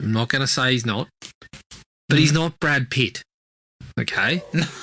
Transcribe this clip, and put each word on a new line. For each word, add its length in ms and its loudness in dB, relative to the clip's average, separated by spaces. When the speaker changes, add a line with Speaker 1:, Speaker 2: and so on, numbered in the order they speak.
Speaker 1:
I'm 120 -2
not 160 0
gonna 180 0
say 240 2
he's 140 2
not, 220 -2
but 80 6
he's 140 6
Speaker 2:
Mm. 40 4
Speaker 1:
not 240 -2
Brad 300 0
Pitt. 320 0
Okay? 480 -2
Speaker 2:
<laughs> 60 -12
No. 120 0